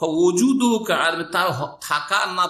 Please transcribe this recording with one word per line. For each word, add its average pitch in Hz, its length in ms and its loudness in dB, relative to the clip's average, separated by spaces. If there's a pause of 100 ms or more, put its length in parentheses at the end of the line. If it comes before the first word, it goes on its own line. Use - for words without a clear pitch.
ফাওজুদু 180 800 2
কার, 165 540 -2
তার 180 200 0
হ-, 135 280 -6
থাকা 151 360 -2
আর 185 180 -2
না 180 160 0